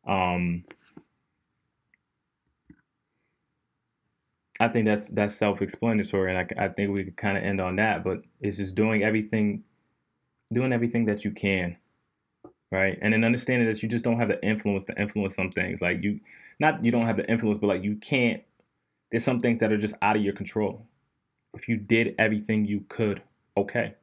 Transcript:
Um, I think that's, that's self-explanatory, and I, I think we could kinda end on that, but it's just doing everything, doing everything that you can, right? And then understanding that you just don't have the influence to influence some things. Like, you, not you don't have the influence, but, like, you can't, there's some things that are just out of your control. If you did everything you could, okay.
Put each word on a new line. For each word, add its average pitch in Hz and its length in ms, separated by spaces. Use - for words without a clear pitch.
Um, 90 580
I 117 100
think 113 180
that's, 104 220
that's 104 260
self-explanatory, 101 1000
and 92 40
I, 92 260
I 95 40
think 101 220
we 98 140
could 92 140
kinda 98 220
end 98 200
on 92 160
that, 104 260
but 92 200
it's 104 160
just 95 180
doing 107 280
everything, 107 600
doing 123 220
everything 120 320
that 104 220
you 95 40
can, 92 460
right? 95 300
And 107 100
then 110 100
understanding 123 460
that 107 140
you 113 60
just 113 160
don't 117 120
have 113 120
the - 140
influence 101 440
to - 120
influence 104 380
some 92 160
things. 92 300
Like, 87 200
you, 104 180
not 151 240
you 117 80
don't 120 140
have 110 140
the - 120
influence, 110 280
but, 107 80
like, 95 180
you 104 120
can't, 123 460
there's 117 140
some 123 160
things 120 200
that 110 100
are 107 80
just 104 220
out 107 160
of 107 60
your 101 100
control. 104 540
If - 140
you 113 80
did 113 420
everything 107 460
you 101 240
could, 104 340
okay. 107 460